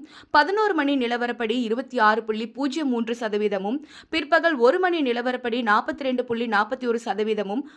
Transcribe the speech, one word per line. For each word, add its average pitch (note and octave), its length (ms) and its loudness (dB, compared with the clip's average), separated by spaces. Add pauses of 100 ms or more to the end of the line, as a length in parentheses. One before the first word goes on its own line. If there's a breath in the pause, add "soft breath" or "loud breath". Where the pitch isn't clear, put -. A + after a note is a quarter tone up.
(360 soft breath)
பதினோரு G4 440 2
மணி C#4+ 140 0 (100)
நிலவரப்படி A#3+ 520 -2 (120)
இருபத்தி B3+ 300 -4 (100)
ஆறு A3 180 2
புள்ளி A3 200 -4 (100)
பூஜ்ஜியம் C#4 380 -2
மூன்று A#3 280 -2
சதவீதமும், G#3 560 -2 (340 soft breath)
பிற்பகல் D#4+ 440 2 (100)
ஒரு D#4+ 180 6
மணி F4 240 0
நிலவரப்படி B3 500 -2 (120)
நாற்பத்தி B3+ 380 0
ரெண்டு B3 200 0
புள்ளி A#3 260 -2
நாற்பத்தி B3 360 0
ஒரு A#3 160 0
சதவீதமும் G#3+ 580 -2 (120)